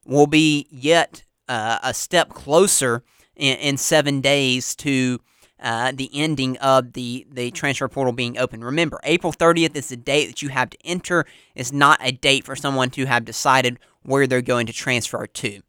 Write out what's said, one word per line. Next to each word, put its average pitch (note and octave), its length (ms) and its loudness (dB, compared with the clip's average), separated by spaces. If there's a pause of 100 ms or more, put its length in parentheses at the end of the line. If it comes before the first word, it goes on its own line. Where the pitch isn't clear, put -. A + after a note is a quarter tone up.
We'll D3 220 6
be D3+ 420 2
yet, D3+ 540 0 (240)
uh, A2+ 340 -2
a B2+ 120 -4
step - 360 -2
closer C#3 720 2 (320)
in, C#3 220 0
in C#3 200 -2
seven C#3+ 440 2
days C3 560 0
to, B2+ 420 -2 (420)
uh, A#2 320 -2
the C3+ 200 -8
ending C#3 440 -2
of C3 360 2
the, B2 360 -8
the B2 220 -6
transfer C3+ 360 -2
portal B2+ 260 -2
being A#2+ 240 -4
open. A#2+ 260 -4
Remember, D3 400 -2
April E3 300 0
thirtieth E3 420 2
is C#3 140 -8
the B2+ 80 -12
date C#3 300 0
that - 140 -12
you C#3+ 80 -6
have C3 200 -2
to - 160 -20
enter. F3 400 -2 (280)
It's B2+ 200 -8
not C#3+ 280 6
a C3 100 -2
date C3+ 340 0
for C3+ 100 -8
someone C3+ 360 -2
to C3 140 -4
have A#2+ 200 0
decided B2+ 520 0 (260)
where C3+ 220 2
they're B2+ 160 2
going A#2+ 260 0
to A2+ 60 -10
transfer A#2+ 540 -4
to. G2+ 420 -10